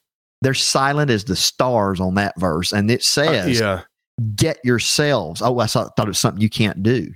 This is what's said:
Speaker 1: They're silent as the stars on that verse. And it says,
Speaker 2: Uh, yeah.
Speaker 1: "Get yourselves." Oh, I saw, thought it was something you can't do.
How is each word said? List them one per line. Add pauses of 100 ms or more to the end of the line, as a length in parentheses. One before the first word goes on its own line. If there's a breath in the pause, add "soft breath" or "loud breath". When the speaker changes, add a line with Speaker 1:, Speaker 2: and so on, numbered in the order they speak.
(420)
Speaker 1:
They're
silent
as
the
stars
on
that
verse.
And
it
says,
Speaker 2:
Uh,
yeah. (540)
Speaker 1:
"Get
yourselves."
Oh,
I
saw,
thought
it
was
something
you
can't
do.